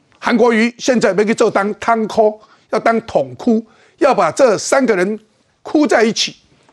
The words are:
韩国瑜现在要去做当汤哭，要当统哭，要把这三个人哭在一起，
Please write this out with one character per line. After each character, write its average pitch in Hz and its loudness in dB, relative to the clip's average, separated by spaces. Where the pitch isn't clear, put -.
韩 226 -2
国 233 2
瑜 233 0
现 247 0
在 202 2
要 190 0
去 220 0
做 214 0
当 196 -2
汤 226 -2
哭， 214 0
要 - -4
当 226 0
统 135 -4
哭， 226 -2
要 277 2
把 170 0
这 233 2
三 269 -2
个 226 0
人 196 -4
哭 302 0
在 233 2
一 220 0
起， - -6